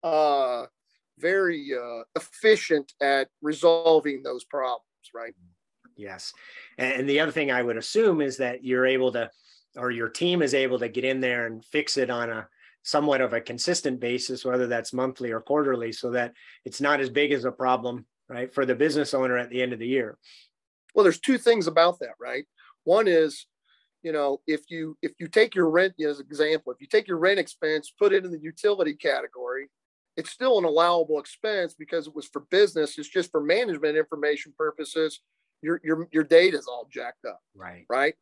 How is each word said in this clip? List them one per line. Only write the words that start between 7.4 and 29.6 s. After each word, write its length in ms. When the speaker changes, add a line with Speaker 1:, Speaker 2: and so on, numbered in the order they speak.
Speaker 2:
I 120
would 140
assume 420
is 180
that 280
you're 200
able 280
to, 180
or 140
your 180
team 320
is 120
able 260
to 100
get 160
in 160
there 260
and 160
fix 340
it 120
on 200
a 180
somewhat 380
of 120
a 80
consistent 580
basis, 460
whether 220
that's 260
monthly 380
or 100
quarterly, 500
so 200
that 220
it's 160
not 180
as 100
big 220
as 120
a 80
problem, 540
right, 240
for 100
the 120
business 400
owner 220
at 120
the 100
end 140
of 60
the 80
year. 300
Speaker 1:
Well, 100
there's 160
two 200
things 260
about 340
that, 200
right? 260
One 240
is 400
you 60
know, 340
if 240
you, 320
if 180
you 80
take 280
your 120
rent 320
as 200
an 80
example, 440
if 80
you 60
take 220
your 100
rent 220
expense, 580
put 160
it 100
in 80
the 80
utility 540
category, 760